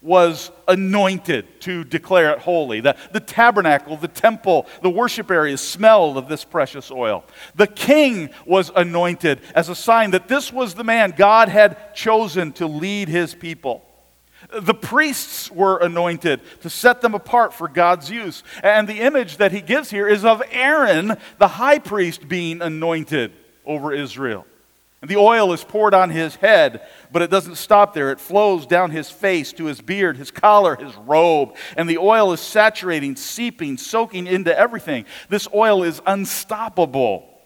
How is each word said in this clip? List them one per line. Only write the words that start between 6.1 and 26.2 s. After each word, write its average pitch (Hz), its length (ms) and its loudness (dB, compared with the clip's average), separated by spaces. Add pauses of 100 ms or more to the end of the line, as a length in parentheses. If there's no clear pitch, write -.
of 131 120 -10
this 151 160 -10
precious 139 480 -6
oil. 113 320 -4 (320)
The 196 100 4
king 240 640 0 (140)
was 180 320 0
anointed 175 640 -2 (140)
as 156 140 0
a 175 60 -10
sign 226 380 0
that 185 160 -2
this 262 240 -4
was 240 220 -6
the 226 100 -12
man 220 320 0
God 220 320 6
had 208 460 2
chosen 190 580 -2
to 170 160 -6
lead 185 400 -6
his 170 260 -4
people. 156 500 -10 (680)
The 196 220 -2
priests - 760 -6
were 190 280 0
anointed 170 640 -2 (200)
to 170 100 -14
set 240 300 0
them 226 140 -2
apart 226 380 0
for 165 140 -12
God's 170 420 0
use. 208 360 -12 (180)
And 214 240 2
the 214 140 -10
image 240 380 -2
that 202 120 4
he 202 120 -8
gives 240 280 -4
here 202 160 -4
is 208 180 2
of 226 160 4 (120)
Aaron, 247 640 0 (220)
the 202 100 6
high 269 320 2
priest, 175 480 -6
being 170 340 -6
anointed 156 680 -4 (320)
over 147 280 -6
Israel. 123 540 -8 (600)
The 185 100 -4
oil 208 360 4
is 165 120 -6
poured 214 300 2
on 185 160 4
his 160 260 -4